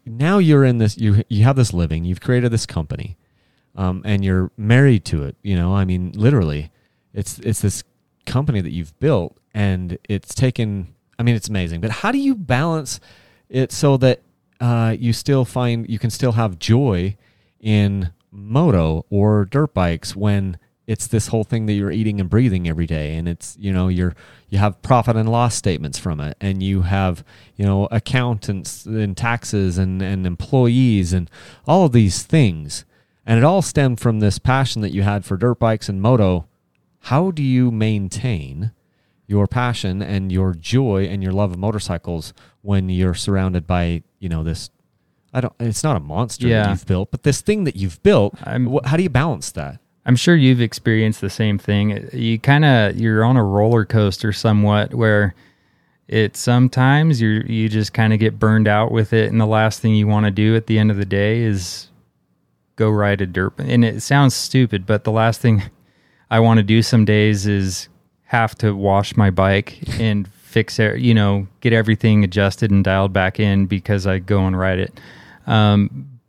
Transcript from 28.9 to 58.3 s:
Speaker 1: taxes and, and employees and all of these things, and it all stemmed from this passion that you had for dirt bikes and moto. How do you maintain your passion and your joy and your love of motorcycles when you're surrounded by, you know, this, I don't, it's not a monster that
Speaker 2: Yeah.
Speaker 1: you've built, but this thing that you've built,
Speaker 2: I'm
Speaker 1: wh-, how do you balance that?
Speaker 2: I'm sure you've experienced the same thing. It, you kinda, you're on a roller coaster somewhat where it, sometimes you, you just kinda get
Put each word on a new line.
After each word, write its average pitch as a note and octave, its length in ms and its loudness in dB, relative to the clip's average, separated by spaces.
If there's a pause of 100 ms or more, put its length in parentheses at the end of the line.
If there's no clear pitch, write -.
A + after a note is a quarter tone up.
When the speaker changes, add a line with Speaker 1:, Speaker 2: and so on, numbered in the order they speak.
Speaker 1:
taxes G2+ 640 -2
and, F#2 240 -2
and F#2 240 -4
employees A#2 880 0
and F2+ 160 -2 (360)
all F3 200 4
of B2 60 0
these G#2+ 300 4
things, E2+ 600 0 (400)
and A2+ 140 2
it A#2+ 60 4
all F3+ 180 4
stemmed C3 360 0
from A2 220 0
this G#2 180 2
passion B2+ 440 0
that G2 100 -4
you F#2+ 100 -2
had G2+ 220 0
for F#2+ 140 -4
dirt A#2+ 200 0
bikes A2+ 300 -2
and F#2+ 140 -4
moto. G2+ 440 2 (520)
How E3+ 320 -2
do D#3 120 -6
you B2+ 280 2
maintain G#2 1040 -4 (540)
your G2+ 200 2
passion G#2+ 560 -4
and F#2+ 280 -4
your F#2 220 0
joy G2 540 0
and F#2+ 160 -6
your F#2+ 100 -4
love G2 200 0
of F2 60 -8
motorcycles F#2 760 -6 (260)
when G2 300 -2
you're F#2 240 0
surrounded F#2 520 -2
by, E2+ 360 -2 (160)
you F#2 100 -10
know, D#2+ 160 -4
this, D#2+ 240 -6 (640)
I B2+ 80 -4
don't, A#2+ 180 -6
it's A#2 240 -4
not D3+ 140 -2
a E2+ 40 -4
monster F#2+ 440 -6
that A#2+ 60 2
Speaker 2:
Yeah. G#2+ 180 2
Speaker 1:
you've F2 160 -4
built, F#2 260 -2
but - 120 -8
this - 180 0
thing G#3 240 -2
that C#3 100 -4
you've F#2 280 -6
built, C#3 320 4 (100)
Speaker 2:
I'm B2 220 -2
Speaker 1:
wh-, C3 180 -2
how C#3 140 0
do F#3 40 2
you F#3 60 0
balance C3 440 -2
that? C#2 280 -10 (260)
Speaker 2:
I'm B2 100 4
sure E3+ 200 4
you've C3 240 6
experienced A2 640 0
the G2 80 -4
same G#2+ 280 0
thing. G#2 300 0
It, - 240 -8
you A2+ 260 -2
kinda, C3+ 560 4
you're A2 300 2
on B2+ 140 4
a A2+ 40 4
roller G#2 440 2
coaster G#2 480 0
somewhat G#2 580 2
where G#2 420 2 (760)
it, G#2+ 280 0
sometimes B2+ 840 2
you, G#2+ 240 0
you A2 240 -2
just G#2+ 240 -2
kinda A2 240 2
get G#2+ 200 0